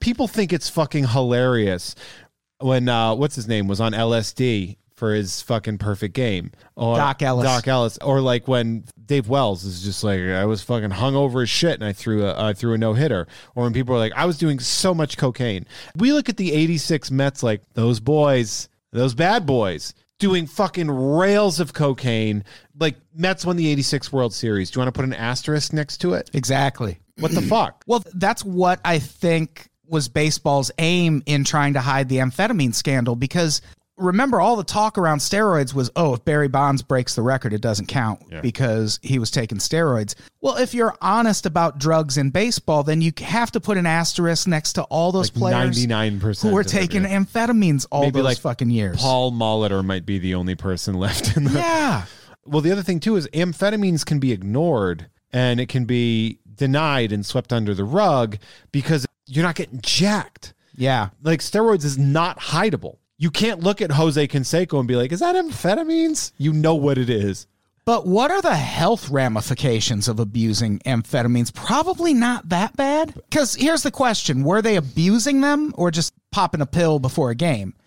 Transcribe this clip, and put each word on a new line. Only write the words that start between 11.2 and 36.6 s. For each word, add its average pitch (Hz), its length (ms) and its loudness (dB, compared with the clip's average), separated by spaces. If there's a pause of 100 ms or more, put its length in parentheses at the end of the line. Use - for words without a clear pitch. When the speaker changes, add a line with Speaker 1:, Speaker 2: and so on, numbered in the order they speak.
Speaker 1:
as 104 40 -4
shit 165 260 0
and 107 100 -10
I 104 80 -4
threw 107 340 -2
a, 104 220 -2
I 104 40 -2
threw 117 220 -2
a 110 40 -2
no-hitter." 113 500 0 (260)
Or 123 80 -4
when 120 100 0
people 127 220 -2
are 120 40 2
like, 110 180 0
"I 156 100 0
was 175 120 -2
doing 147 200 0
so 180 340 -2
much 156 240 -2
cocaine." 117 500 -2 (300)
We 240 160 2
look 294 160 0
at 220 80 -4
the 180 160 0
eighty-six 156 600 0
Mets 135 320 0
like, 107 180 0 (120)
"Those 117 260 0
boys, 135 680 2 (220)
those 120 240 0
bad 175 320 2
boys, 107 480 -2 (240)
doing 185 300 0
fucking 180 420 -2
rails 170 720 2
of 151 120 -2
cocaine." 113 680 0 (360)
Like, 156 180 -2 (180)
Mets 180 320 -2
won 175 100 0
the 165 120 2
eighty-six 143 440 -2
World 127 220 0
Series. 101 380 -2
Do 127 60 -4
you - 20 0
wanna 127 120 0
put 131 120 -4
an 131 100 -2
asterisk 127 580 -4
next 151 260 -4
to 180 160 -2
it? - 200 -6
Speaker 2:
Exactly. 131 640 -2 (220)
Speaker 1:
What 156 100 -2
the 170 120 0
fuck? - 440 0
Speaker 2:
Well, 226 180 0 (100)
that's 190 300 -2
what 180 400 0
I 170 140 2
think - 720 -2 (180)
was 151 220 -2
baseball's 147 720 0
aim 165 460 2
in 143 200 2
trying 143 300 2
to 135 60 0
hide 135 280 0
the 131 100 0
amphetamine 139 560 0
scandal, 123 420 0
because 151 460 -2 (340)
remember, 196 440 2
all 220 140 4
the 202 80 -4
talk 208 340 -2
around 160 220 2
steroids 160 560 0
was, 131 220 0
"Oh, 151 180 2
if 110 100 -6
Barry 147 220 2
Bonds 135 360 2